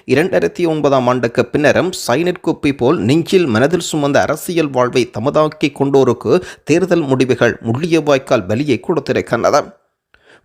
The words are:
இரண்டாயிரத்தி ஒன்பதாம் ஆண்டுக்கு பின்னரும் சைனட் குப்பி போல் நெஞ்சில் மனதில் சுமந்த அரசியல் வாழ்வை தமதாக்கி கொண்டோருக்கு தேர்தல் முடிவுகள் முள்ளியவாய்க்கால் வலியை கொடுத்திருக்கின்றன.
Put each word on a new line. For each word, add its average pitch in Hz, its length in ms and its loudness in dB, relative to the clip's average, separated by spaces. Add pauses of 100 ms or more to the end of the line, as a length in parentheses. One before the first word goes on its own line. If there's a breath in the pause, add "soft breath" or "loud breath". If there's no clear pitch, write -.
இரண்டாயிரத்தி 170 600 0
ஒன்பதாம் 143 400 0
ஆண்டுக்கு 123 380 0
பின்னரும் 147 460 0 (160)
சைனட் 170 400 -2
குப்பி 147 300 -2
போல் 139 220 0
நெஞ்சில் 160 460 2
மனதில் 143 360 0 (100)
சுமந்த 143 260 0
அரசியல் 151 520 -2
வாழ்வை 123 400 0 (100)
தமதாக்கி 147 520 0
கொண்டோருக்கு 139 720 2 (200 loud breath)
தேர்தல் 170 380 0
முடிவுகள் 127 640 0
முள்ளியவாய்க்கால் 139 800 0
வலியை 117 340 -2
கொடுத்திருக்கின்றன. 120 920 -2 (720 soft breath)